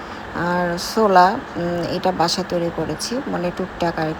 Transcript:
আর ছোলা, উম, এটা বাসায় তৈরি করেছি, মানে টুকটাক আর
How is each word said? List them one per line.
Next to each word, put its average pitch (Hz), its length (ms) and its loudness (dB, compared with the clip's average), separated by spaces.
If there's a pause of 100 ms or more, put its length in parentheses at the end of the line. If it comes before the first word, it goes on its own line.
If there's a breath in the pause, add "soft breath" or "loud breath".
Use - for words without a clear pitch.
(340 loud breath)
আর 175 440 -2 (160)
ছোলা, 202 440 8 (180)
উম, 175 400 -2
এটা 185 160 0
বাসায় 175 360 0
তৈরি 170 280 0
করেছি, 160 500 -4
মানে 175 300 -2
টুকটাক 175 420 -4
আর 156 220 -2